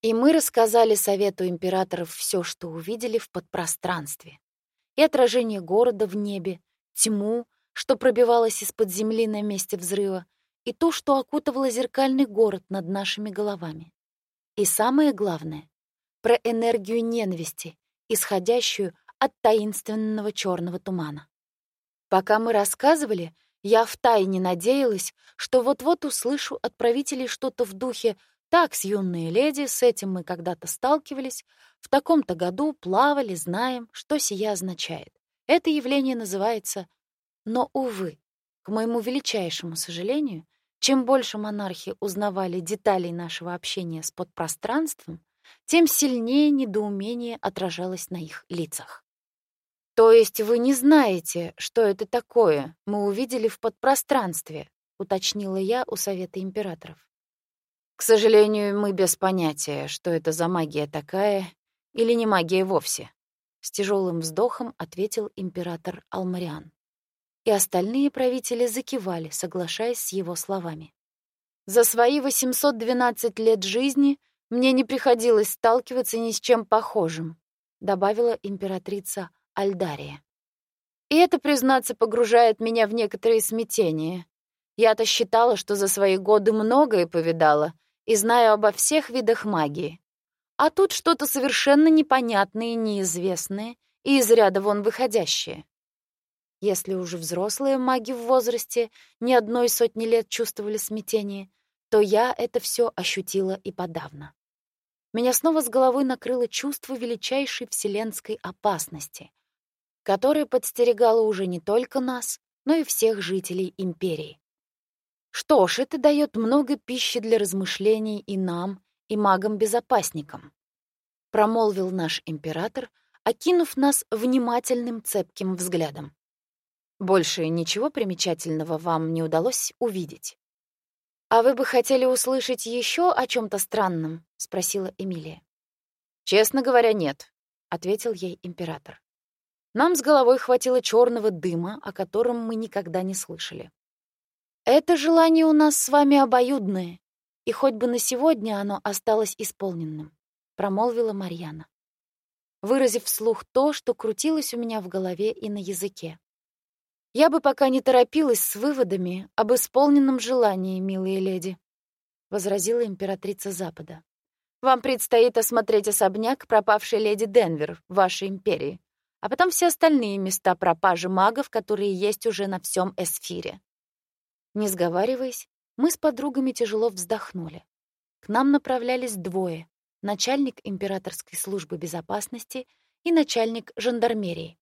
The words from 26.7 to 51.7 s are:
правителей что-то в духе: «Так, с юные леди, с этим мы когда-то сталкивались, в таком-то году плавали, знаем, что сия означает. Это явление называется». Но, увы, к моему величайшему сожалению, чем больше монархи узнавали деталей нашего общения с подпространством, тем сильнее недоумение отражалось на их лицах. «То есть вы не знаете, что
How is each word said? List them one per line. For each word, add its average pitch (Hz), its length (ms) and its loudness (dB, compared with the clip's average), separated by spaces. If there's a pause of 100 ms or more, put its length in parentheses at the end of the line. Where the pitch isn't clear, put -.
правителей 254 520 -2
что-то - 360 -6
в 196 80 -6
духе: 220 460 -4 (320)
«Так, 330 240 4
с - 100 -6
юные 180 480 -4
леди, 277 340 0
с - 160 -4
этим 226 300 0
мы 180 140 -6
когда-то 170 420 -8
сталкивались, 269 760 -4 (340)
в - 80 -20
таком-то 196 480 2
году 185 380 -4
плавали, 240 600 0
знаем, 226 600 -6
что - 260 -4
сия 208 320 -4
означает. 180 600 -8 (340)
Это 330 220 2
явление 262 480 0
называется». 202 720 -4 (580)
Но, 240 260 -2
увы, 196 480 -6 (440)
к - 60 -16
моему 226 300 -2
величайшему 202 760 -6
сожалению, 185 680 -6 (340)
чем 262 260 2
больше 254 320 0
монархи 208 640 -8
узнавали 190 580 -4
деталей 180 540 -2
нашего 170 400 -10
общения 170 500 -8
с - 80 -10
подпространством, 180 1120 -6 (440)
тем 330 220 4
сильнее 262 640 2
недоумение 220 880 -4
отражалось 185 680 -6
на 185 80 -8
их 156 320 -14
лицах. - 540 -10 (920)
«То 226 160 8
есть 226 300 6
вы 220 160 0
не 254 160 2
знаете, 240 840 2
что - 240 -2